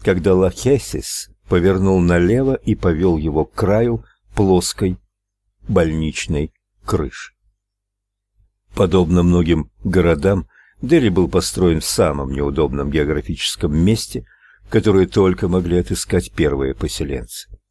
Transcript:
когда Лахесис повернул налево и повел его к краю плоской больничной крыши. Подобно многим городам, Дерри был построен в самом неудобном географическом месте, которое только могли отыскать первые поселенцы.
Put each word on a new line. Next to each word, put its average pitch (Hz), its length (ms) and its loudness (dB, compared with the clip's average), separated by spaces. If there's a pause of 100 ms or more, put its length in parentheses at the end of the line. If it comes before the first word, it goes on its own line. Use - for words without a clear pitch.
когда 92 320 2
Лахесис - 960 -2 (180)
повернул 95 520 2
налево 92 540 2
и 110 200 -2
повел 85 440 0
его 76 260 -2
к - 100 -10
краю 117 500 0 (300)
плоской 95 640 2 (680)
больничной 78 880 -2 (320)
крыши. - 480 -6 (1400)
Подобно 90 480 2
многим 85 480 2 (120)
городам, 90 640 0 (320)
Дерри 131 280 2
был 90 200 2
построен 85 520 0
в - 40 -10
самом 71 480 -2
неудобном 71 580 -2
географическом 76 840 -4
месте, 92 500 0 (420)
которое 98 380 2
только 92 420 0
могли 87 300 0
отыскать - 540 -4
первые 69 420 -2
поселенцы. - 720 -8 (220)